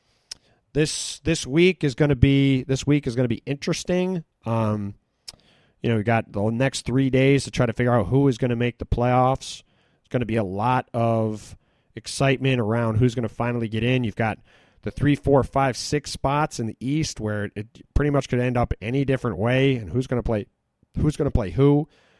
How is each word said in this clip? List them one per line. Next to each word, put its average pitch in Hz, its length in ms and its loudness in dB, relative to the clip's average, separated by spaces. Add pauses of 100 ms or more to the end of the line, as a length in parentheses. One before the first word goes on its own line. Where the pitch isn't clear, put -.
(720)
this, - 460 -4
this 160 260 -2
week 170 380 4
is 139 100 0
gonna 147 220 2
be, 139 480 4
this 135 240 -2
week 143 180 2
is 120 100 -4
gonna 123 120 2
be 117 180 -4
interesting. 180 800 -2 (240)
Um, 107 480 -2 (880)
you 127 80 0
know, 113 60 2
we 107 40 0
got 113 300 0
the 101 180 -4
next 123 380 -2
three 131 240 2
days 135 320 4
to - 80 -12
try 123 160 0
to 110 60 -4
figure 123 200 0
out 104 140 2
who 139 200 4
is 123 120 0
gonna 120 160 0
make 120 240 -4
the - 80 -10
playoffs. 127 760 0 (380)
It's - 100 -20
gonna 120 160 -2
be 110 120 -2
a 110 60 0
lot 107 480 -2
of 113 640 -2 (400)
excitement 131 640 0
around 113 360 0
who's 120 180 2
gonna 117 160 -4
finally 120 380 -4
get 110 160 -4
in. 127 200 0
You've 104 120 -6
got 110 240 -2 (420)
the 104 80 -8
three, 139 260 0
four, 139 280 2
five, 135 340 -2
six - 320 -6
spots 147 500 -4
in 113 60 -4
the 107 140 -8
East 143 400 -4
where 104 360 -4
it 107 120 -8 (260)
pretty 147 160 2
much 139 180 0
could 123 120 0
end 123 180 0
up 120 240 -2
any 127 240 -2
different 123 320 -2
way, 131 380 2
and 101 160 -8
who's 123 160 -2
gonna 120 160 -2
play, 107 240 -2 (500)
who's 151 200 0
gonna 143 120 0
play 98 220 -2
who. 143 360 4 (320)